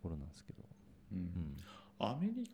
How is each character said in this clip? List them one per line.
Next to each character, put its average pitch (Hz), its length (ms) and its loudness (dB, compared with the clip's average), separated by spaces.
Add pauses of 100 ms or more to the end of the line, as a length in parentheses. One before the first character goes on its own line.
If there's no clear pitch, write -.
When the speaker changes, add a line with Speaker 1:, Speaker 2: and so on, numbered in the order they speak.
Speaker 1:
こ 87 80 2
ろ 82 60 2
な 71 100 -2
ん - 40 -4
で - 60 -12
す - 100 -14
け - 80 -8
ど。 - 100 -10 (480)
Speaker 2:
う 101 40 -2
ん。 - 40 2
Speaker 1:
う - 20 2
ん。 85 360 2 (420)
Speaker 2:
ア 113 160 6
メ 170 120 4
リ 233 260 2